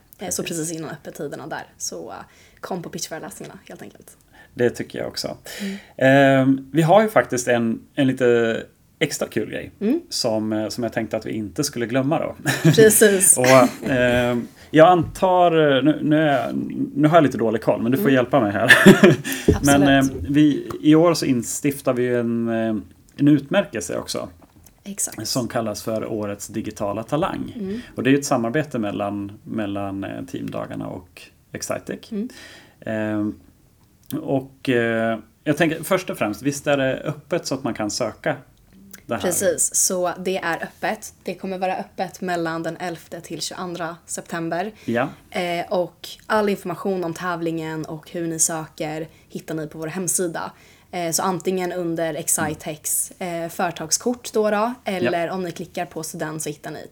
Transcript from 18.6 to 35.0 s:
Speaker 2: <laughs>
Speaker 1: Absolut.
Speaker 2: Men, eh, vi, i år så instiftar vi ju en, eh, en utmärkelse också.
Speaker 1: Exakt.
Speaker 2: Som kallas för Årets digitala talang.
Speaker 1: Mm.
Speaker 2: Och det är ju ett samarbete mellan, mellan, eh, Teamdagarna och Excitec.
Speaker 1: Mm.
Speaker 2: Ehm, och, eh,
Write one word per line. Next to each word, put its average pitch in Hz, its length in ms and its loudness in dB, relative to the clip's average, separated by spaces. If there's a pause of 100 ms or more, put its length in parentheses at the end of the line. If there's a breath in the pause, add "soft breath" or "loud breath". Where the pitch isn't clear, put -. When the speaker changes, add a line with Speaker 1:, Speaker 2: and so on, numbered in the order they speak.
Speaker 2:
<laughs> - 220 8
Speaker 1:
Absolut. - 760 6
Speaker 2:
Men, 143 200 6
eh, 139 220 6 (240)
vi, 139 420 4 (120)
i 151 120 8
år 165 200 6
så - 120 -2
instiftar 139 680 -2
vi 120 80 0
ju 123 180 0
en, 117 280 -2
eh, 113 280 -2 (400)
en 143 120 4
utmärkelse 147 720 2
också. - 300 -8 (560)
Speaker 1:
Exakt. - 440 -8
Speaker 2:
Som 120 200 -2
kallas 110 340 -4
för 110 240 -4
Årets 104 420 -6
digitala 107 540 -6
talang. - 540 -4
Speaker 1:
Mm. 208 240 -8 (160 loud breath)
Speaker 2:
Och 110 60 -6
det 120 80 4
är - 20 8
ju 143 60 6
ett 139 60 -6
samarbete 135 540 -2
mellan, 101 540 -4 (120)
mellan, 101 600 -6
eh, - 200 -10
Teamdagarna 55 640 -8
och - 340 -14 (300)
Excitec. - 600 -8
Speaker 1:
Mm. 214 160 -6 (520 loud breath)
Speaker 2:
Ehm, 107 540 -4 (880)
och, 139 460 -4
eh, 113 500 2 (260)